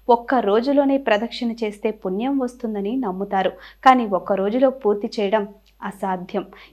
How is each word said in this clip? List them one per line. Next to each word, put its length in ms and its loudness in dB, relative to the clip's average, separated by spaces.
ఒక్క 260 4
రోజులోనే 640 2
ప్రదక్షిణ 540 0
చేస్తే 280 -4
పుణ్యం 480 -4
వస్తుందని 580 -4
నమ్ముతారు. 540 -2
కానీ 200 6
ఒక్క 140 -2
రోజులో 360 2
పూర్తి 400 0
చేయడం 280 0
అసాధ్యం. 560 -6